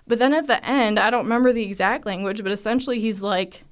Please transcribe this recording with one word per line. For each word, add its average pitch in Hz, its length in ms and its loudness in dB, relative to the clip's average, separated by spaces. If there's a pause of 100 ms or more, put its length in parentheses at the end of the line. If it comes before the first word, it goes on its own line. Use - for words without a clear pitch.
But 226 120 2
then 269 160 4
at 320 100 0
the - 180 0
end, 220 360 2
I 208 100 4
don't 240 140 0
remember 247 300 4
the 233 100 -2
exact 196 420 -2
language, 196 380 -4
but 190 80 -2
essentially 240 480 -2
he's 208 240 -4
like, 190 480 -4